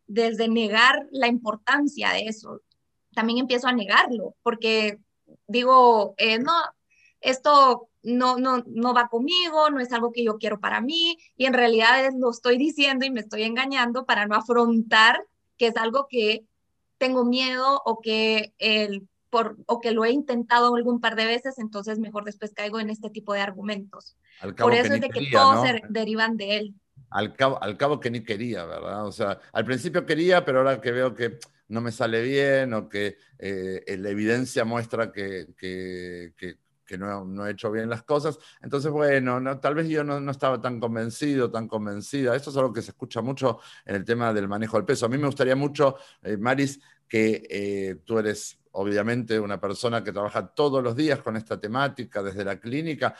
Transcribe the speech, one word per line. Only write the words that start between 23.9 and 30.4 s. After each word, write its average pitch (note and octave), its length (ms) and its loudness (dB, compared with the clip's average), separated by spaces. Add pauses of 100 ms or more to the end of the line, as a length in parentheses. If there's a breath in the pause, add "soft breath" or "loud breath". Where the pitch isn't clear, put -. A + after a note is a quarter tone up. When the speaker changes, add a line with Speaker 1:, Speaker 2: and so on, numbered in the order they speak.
Speaker 2:
Al F#2+ 140 -10
cabo D#3+ 160 4
Speaker 1:
Por A#3+ 60 6
Speaker 2:
que A#3 40 4
Speaker 1:
eso B3 100 2
Speaker 2:
ni - 60 2
Speaker 1:
es - 40 0
de C4+ 80 -4
que - 120 -4
Speaker 2:
quería, C3+ 180 4
Speaker 1:
todos - 180 10
Speaker 2:
¿no? A#3 60 4
Speaker 1:
se A#3+ 260 2
derivan A3 480 -2
de G3+ 200 -2
él. G#3 180 -6 (360)
Speaker 2:
Al G#2 260 -4
cabo, C3+ 260 0
al G2+ 140 -6
cabo C#3+ 240 0
que A#2+ 100 -4
ni A#2 140 -6
quería, G#2 400 -6
¿verdad? E2+ 420 -8
O F#2+ 60 -8
sea, G2 260 -2 (140 soft breath)
al A2+ 120 0
principio D3 400 -2
quería, E3+ 400 2